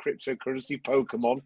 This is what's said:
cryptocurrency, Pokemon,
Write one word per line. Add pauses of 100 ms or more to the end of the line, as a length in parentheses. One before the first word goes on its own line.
cryptocurrency,
Pokemon,